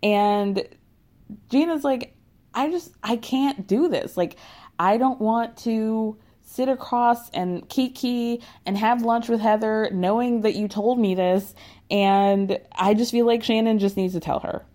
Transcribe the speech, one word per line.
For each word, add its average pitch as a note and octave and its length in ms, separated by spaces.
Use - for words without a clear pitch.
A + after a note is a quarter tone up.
And G#3 640
Gina's D4+ 340
like, C4 300
"I C#4 160
just, F4 220
I A3+ 140
can't C4 500
do C#4 220
this. - 280
Like, F3 200
I F#3+ 180
don't B3+ 240
want A3+ 380
to A3 580
sit B3+ 220
across A#3+ 640
and F3+ 380
kiki A#3+ 720
and G3+ 140
have A3+ 240
lunch A#3 260
with A3+ 120
Heather A3 520
knowing A3 500
that G#3+ 120
you G#3 140
told G#3+ 300
me G3+ 160
this, F#3 400
and G3 680
I G3 220
just A#3 160
feel A#3 160
like A#3 160
Shannon A3 360
just G3 180
needs F#3 180
to E3+ 60
tell - 200
her." - 240